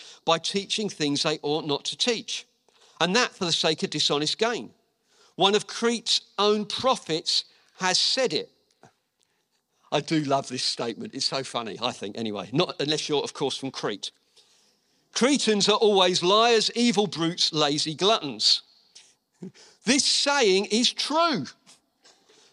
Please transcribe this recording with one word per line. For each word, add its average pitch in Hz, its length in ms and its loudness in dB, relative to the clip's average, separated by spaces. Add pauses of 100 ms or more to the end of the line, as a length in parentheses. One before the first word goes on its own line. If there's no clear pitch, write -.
(260)
by 165 140 4
teaching 202 500 -2
things 143 340 -2
they 156 180 -2
ought 151 240 -2
not 143 200 -4
to - 120 -8
teach, - 480 -4 (540)
and 180 160 2
that 247 180 2
for - 120 -6
the 165 80 0
sake 160 280 0
of 196 100 -4
dishonest 151 460 -2
gain. 214 340 -2 (640)
One 196 200 4
of 202 120 0
Crete's - 540 0 (160)
own 208 280 2
prophets - 800 -2 (320)
has 185 200 0
said - 360 0
it." 120 180 -4 (1400)
I 147 100 0
do 156 220 0
love 139 240 0
this 127 160 -8
statement. 117 500 -6
It's 131 140 -4
so 135 160 -4
funny, 113 380 -8
I 120 100 -2
think, 104 260 -10
anyway. 107 340 -6
Not 143 300 0
unless 147 260 -2
you're, 143 160 0
of - 100 -8
course, 135 220 -4
from - 160 -8
Crete. 107 400 -6 (1040)
"Cretans 220 560 2
are 208 80 2
always 190 440 4
liars, 220 540 4
evil 220 320 2
brutes, 165 460 -2
lazy 151 400 0
gluttons. 151 680 0 (1200)
This 254 180 4
saying 214 600 2
is 226 260 2
true. 302 540 0 (1080)